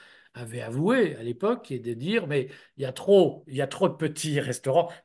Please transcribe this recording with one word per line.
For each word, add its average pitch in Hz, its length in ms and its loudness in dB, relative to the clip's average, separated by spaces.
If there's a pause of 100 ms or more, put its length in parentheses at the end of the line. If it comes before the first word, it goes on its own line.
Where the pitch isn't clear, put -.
(380)
avait 120 220 -10
avoué 151 560 0
à 110 60 -14
l'époque, 170 480 -2
et 127 80 -4
de 117 160 -6
dire, « 175 340 -2
Mais 139 200 0 (280)
il 139 60 -10
y - 20 -2
a 127 80 -4
trop, 190 560 4
il 131 80 -10
y 139 60 0
a 135 40 0
trop 180 220 0
de - 60 -6
petits 156 440 -2
restaurants, 143 520 0 (140)